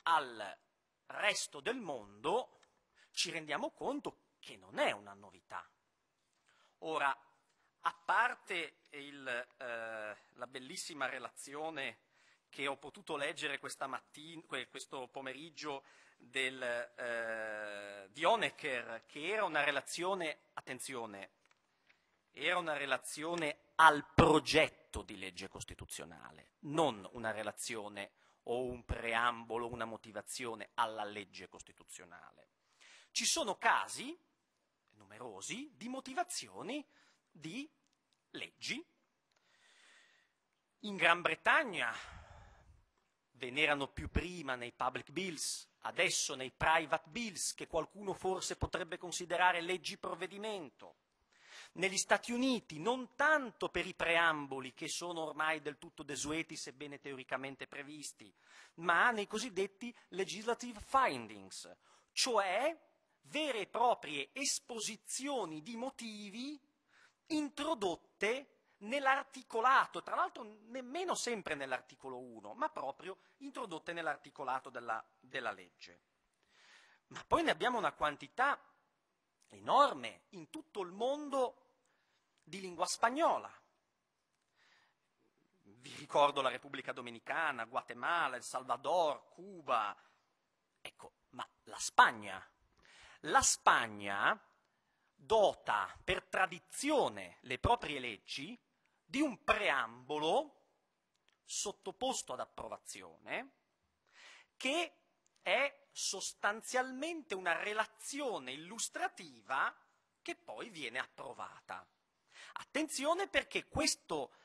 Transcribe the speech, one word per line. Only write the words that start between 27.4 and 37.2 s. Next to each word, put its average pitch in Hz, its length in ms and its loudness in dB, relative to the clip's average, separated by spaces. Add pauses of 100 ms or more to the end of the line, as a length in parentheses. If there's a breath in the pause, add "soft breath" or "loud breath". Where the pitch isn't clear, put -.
o 123 200 0
un 123 200 -6
preambolo, 117 840 0
una 117 140 -4
motivazione 110 880 -10
alla 110 300 0
legge 98 440 -10
costituzionale. - 1000 -20 (600 loud breath)
Ci 233 160 0
sono 247 320 0
casi, 202 600 2 (760)
numerosi, 110 800 -10
di 202 140 -12
motivazioni 254 1000 -6 (440 soft breath)